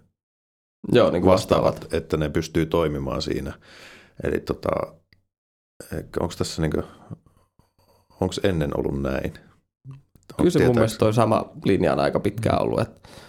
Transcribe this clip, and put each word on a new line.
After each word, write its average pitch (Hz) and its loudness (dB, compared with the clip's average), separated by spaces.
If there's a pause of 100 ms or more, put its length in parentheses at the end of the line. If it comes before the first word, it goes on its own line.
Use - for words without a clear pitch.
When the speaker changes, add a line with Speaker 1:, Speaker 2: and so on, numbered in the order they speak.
(920)
Speaker 1:
Joo, 104 6
niinku 87 2
Speaker 2:
vastaavat, 90 4 (100)
Speaker 1:
vastaavat. - -8
Speaker 2:
että - -2
ne 78 -2
pystyy 80 -2
toimimaan 73 -2
siinä. 67 -4 (680)
Eli - -2
tota, - -4 (1500)
onko 85 -4
tässä - -4
niinku, 78 2 (1400)
onko 92 0
ennen 80 2
ollut 69 -2
näin? 67 -2 (1040)
Speaker 1:
Kyllä 180 2
se 175 2
mun 127 4
Speaker 2:
Tietääks- 123 4
Speaker 1:
mielestä 110 0
toi 110 2
sama 110 2 (200)
linja 92 2
on 67 2
aika 71 0
pitkään - 0
ollut. 55 0
Et - -8 (200)